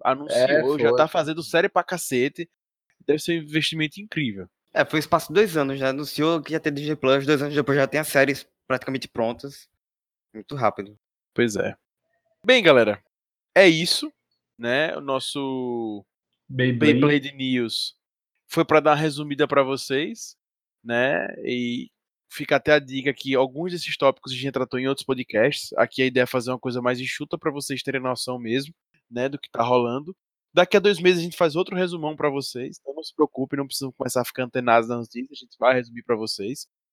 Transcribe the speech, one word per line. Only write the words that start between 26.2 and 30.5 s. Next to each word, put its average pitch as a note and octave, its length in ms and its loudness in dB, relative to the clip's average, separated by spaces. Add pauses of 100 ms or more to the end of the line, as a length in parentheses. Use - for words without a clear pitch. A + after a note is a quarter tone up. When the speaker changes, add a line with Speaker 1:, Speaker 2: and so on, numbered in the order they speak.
Speaker 1:
é B2 40 0
fazer B2+ 240 -4
uma B2+ 80 -6
coisa B2 220 -6
mais B2 180 -2
enxuta C#3+ 380 -8
pra D#3 140 -4
vocês C#3 300 -8
terem C3+ 200 -6
noção B2+ 360 -6
mesmo, B2 360 -4 (360)
né, B2 200 -4
do C#3+ 100 -10
que - 100 -20
tá - 140 -4
rolando. B2 520 0 (380)